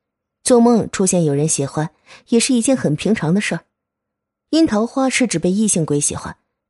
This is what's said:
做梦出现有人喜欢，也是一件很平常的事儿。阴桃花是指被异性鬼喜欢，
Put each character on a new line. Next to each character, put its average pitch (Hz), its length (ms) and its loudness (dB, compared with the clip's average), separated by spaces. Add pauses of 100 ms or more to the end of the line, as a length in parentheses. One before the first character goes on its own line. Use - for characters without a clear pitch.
(440)
做 240 160 4
梦 233 320 4
出 196 160 -2
现 180 160 0
有 147 100 0
人 147 140 0
喜 143 180 -2
欢， 151 240 -6 (380)
也 233 120 2
是 254 140 0
一 233 80 2
件 262 160 2
很 151 180 0
平 196 200 0
常 160 180 -2
的 202 80 2
事 - 140 -6
儿。 - 100 -12 (840)
阴 320 160 4
桃 214 180 0
花 262 240 -2
是 254 160 0
指 170 140 -4
被 180 100 0
异 208 180 0
性 160 180 0
鬼 147 140 0
喜 - 160 -4
欢， - 220 -12 (320)